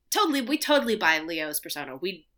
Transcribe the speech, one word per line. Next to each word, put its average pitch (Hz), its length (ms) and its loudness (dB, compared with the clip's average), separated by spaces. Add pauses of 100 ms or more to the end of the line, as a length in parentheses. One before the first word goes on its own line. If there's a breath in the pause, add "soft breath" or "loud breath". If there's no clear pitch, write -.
(120)
totally, 311 300 2
we 269 160 -2
totally 240 400 2
buy 160 220 4
Leo's 156 420 -4
persona. 139 340 -8
We, 175 320 -6 (100)